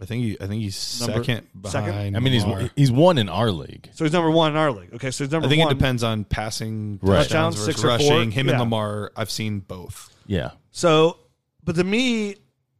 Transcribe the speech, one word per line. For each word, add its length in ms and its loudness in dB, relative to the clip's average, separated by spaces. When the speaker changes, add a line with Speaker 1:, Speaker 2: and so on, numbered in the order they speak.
Speaker 1:
I 40 -12
think 180 -4
he, 180 -4
I 60 -6
think 160 -4
he's 380 -8
Speaker 2:
Number 220 -2
Speaker 1:
second 240 -4
Speaker 2:
second? 260 -4
Speaker 1:
behind 260 -4
Speaker 3:
I 40 0
mean, 120 2
he's, 100 4
Speaker 1:
Lamar. 320 -2
Speaker 3:
he's 160 4
one 280 6
in 100 0
our 220 0
league. 420 -8
Speaker 2:
So 100 -6
he's 100 0
number 180 4
one 200 4
in 60 -2
our 140 2
league. 240 -12
Okay, 160 -8
so 140 -6
he's 60 -6
number 140 0
Speaker 1:
I 40 2
think 120 6
Speaker 2:
one. 100 4
Speaker 1:
it 60 -2
depends 240 0
on 220 -2
passing 800 -8
Speaker 3:
Right. 140 4
Speaker 1:
touchdowns 100 4
Speaker 2:
Touchdowns, 300 0
Speaker 1:
versus 80 -4
Speaker 2:
six 180 -4
or 160 2
four. 180 4
Speaker 1:
rushing. 140 0
Him 160 -2
Speaker 2:
Yeah. 60 2
Speaker 1:
and 80 0
Lamar, 540 -4
I've 140 -6
seen 300 -6
both. 500 -14
Speaker 3:
Yeah. 260 -2
Speaker 2:
So, 460 4
but 120 -4
to 80 2
me, 540 0